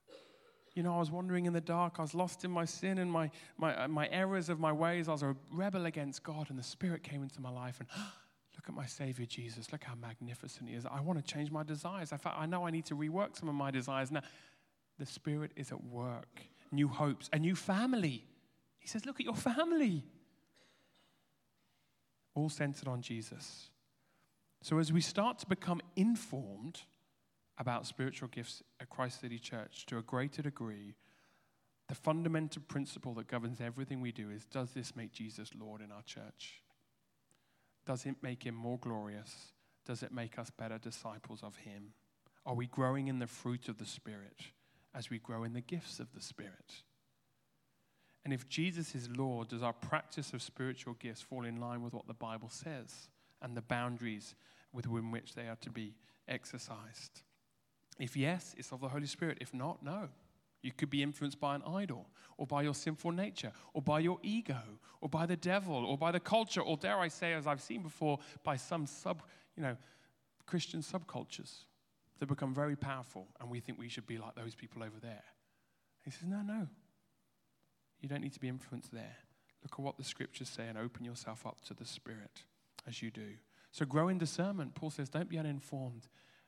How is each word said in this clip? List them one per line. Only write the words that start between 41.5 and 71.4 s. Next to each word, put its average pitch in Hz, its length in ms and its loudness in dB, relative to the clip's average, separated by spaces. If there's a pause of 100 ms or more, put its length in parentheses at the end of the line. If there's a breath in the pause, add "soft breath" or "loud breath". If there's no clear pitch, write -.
him? 104 360 -14 (500 soft breath)
Are 127 120 -2
we 120 100 2
growing 135 440 2
in 131 100 0
the 120 80 0
fruit 123 420 -2
of 107 80 -4
the 110 80 -8
Spirit 101 540 -10 (560 soft breath)
as 127 160 -6
we 117 80 -2
grow 113 240 -2
in 113 100 -2
the 123 80 -2
gifts - 380 -4
of 117 160 -8
the - 60 -14
Spirit? - 600 -12 (1400 soft breath)
And 139 80 2
if 123 140 -2
Jesus 165 480 0
is 120 140 -4
Lord, 120 400 0
does 117 120 -2
our 120 120 2
practice - 600 -2
of 123 80 -4
spiritual 127 520 -4
gifts 113 280 -8
fall 127 220 -6
in 117 140 -2
line 120 260 -2
with 117 100 -4
what - 140 -8
the 110 60 -6
Bible 113 360 -6
says - 600 -8 (320 soft breath)
and 123 140 -6
the 120 60 -2
boundaries 120 720 0 (380 loud breath)
within 117 400 0
which 117 240 -4
they 117 140 -6
are 113 80 -6
to - 120 -10
be 110 240 -6 (340 soft breath)
exercised? 113 920 -8 (800)
If 127 160 -2
yes, 156 420 2
it's - 140 -10
of 131 80 -6
the 135 80 -2
Holy 143 200 -2
Spirit. 160 340 0
If - 120 -8
not, 135 300 -4
no. 170 240 -4 (540)
You 127 100 -4
could 143 180 0
be 139 140 4
influenced 143 380 -2
by 143 120 4
an 143 100 -2
idol, 160 440 -2 (300 loud breath)
or 131 100 -2
by 143 140 4
your 147 120 4
sinful 160 380 0
nature, 185 400 0 (220 loud breath)
or 160 80 0
by 147 180 6
your 170 240 6
ego, 202 380 0 (400 loud breath)
or 156 80 -2
by 165 160 4
the 175 100 4
devil, 175 500 4
or 139 120 4
by 165 140 6
the 175 100 4
culture, 214 400 6
or 160 160 4
dare 196 220 4
I 175 100 4
say, 170 240 2
as 151 120 0
I've 143 160 4
seen - 220 -2
before, 151 360 2 (220 loud breath)
by 147 140 2
some 151 320 0
sub-, 175 340 -2 (360 loud breath)
you 160 60 0
know, 127 120 2 (720 loud breath)
Christian 165 340 0
subcultures - 880 -6 (540)